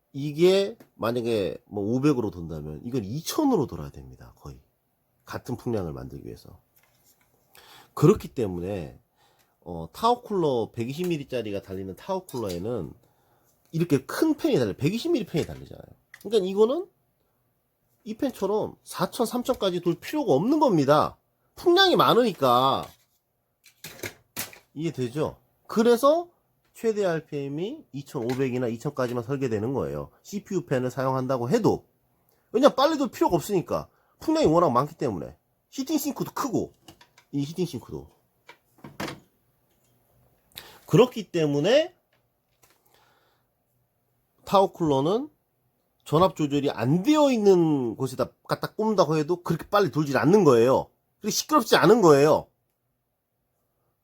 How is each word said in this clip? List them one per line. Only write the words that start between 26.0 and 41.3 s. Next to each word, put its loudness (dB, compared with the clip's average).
최대 -2
알피엠이 -6
이천오백이나 -4
이천까지만 -6
설계되는 -4
거예요. -6
씨피유 -8
팬을 -2
사용한다고 -4
해도. 2
왜냐, 4
빨리 2
돌 -2
필요가 0
없으니까. -2
풍량이 2
워낙 4
많기 0
때문에. -6
히팅 -4
싱크도 -6
크고, -4
이 -4
히팅 -6
싱크도. -14
그렇기 2